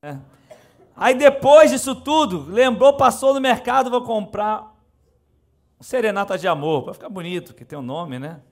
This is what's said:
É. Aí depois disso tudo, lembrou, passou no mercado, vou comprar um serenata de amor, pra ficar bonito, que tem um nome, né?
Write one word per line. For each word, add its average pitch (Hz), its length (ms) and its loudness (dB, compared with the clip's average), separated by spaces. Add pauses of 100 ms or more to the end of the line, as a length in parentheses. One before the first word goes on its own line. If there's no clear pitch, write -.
É. 147 160 -16 (760)
Aí 254 200 0
depois 277 560 6
disso 262 240 -4
tudo, 262 520 -2
lembrou, 247 460 2
passou 269 400 2
no 277 80 -2
mercado, 254 480 0
vou 240 140 -2
comprar 214 720 -6 (1040)
um - 40 -20
serenata 202 540 -4
de 170 100 -6
amor, 156 360 -2
pra - 100 -14
ficar - 160 -18
bonito, 180 440 -10
que - 120 -20
tem 156 120 -16
um 143 40 -12
nome, 135 380 -10
né? 151 200 -14 (120)